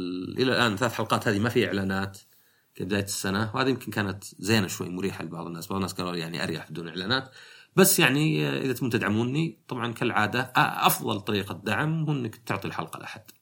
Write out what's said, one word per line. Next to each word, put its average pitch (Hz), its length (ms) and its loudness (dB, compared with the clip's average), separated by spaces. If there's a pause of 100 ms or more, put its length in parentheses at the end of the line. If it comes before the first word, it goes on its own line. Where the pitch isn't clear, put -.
(380)
إلى 127 140 4
الآن 110 240 4
ثلاث 117 160 0
حلقات 113 360 0
هذه 101 100 2
ما 117 100 2
في 120 180 2
إعلانات 98 520 -2 (560)
كبداية 101 300 -2
السنة، 101 500 -2
وهذه 131 140 2
يمكن 123 240 -2
كانت 98 320 -2 (140)
زينة 101 280 4
شوي، 87 220 -6
مريحة 90 360 -4
لبعض 85 220 -8
الناس. 85 200 -10
بعض 98 100 -4
الناس 92 160 -2
قالوا 90 240 -4
يعني 82 260 -4
أريح 78 280 -6
بدون 85 180 -8
إعلانات. 98 420 -4 (460)
بس 190 220 8
يعني، 151 500 4
آه، 139 120 -2
إذا 131 120 0
تبون 120 180 -2
تدعموني، 123 680 2 (100)
طبعًا 117 240 -4
كالعادة، 107 480 0
آه، 143 460 2
أفضل 120 340 0
طريقة 98 340 -2
دعم 151 500 0
هو 147 80 2
إنك 120 240 -4
تعطي - 320 -4
الحلقة - 300 -8
لأحد. - 240 -14 (200)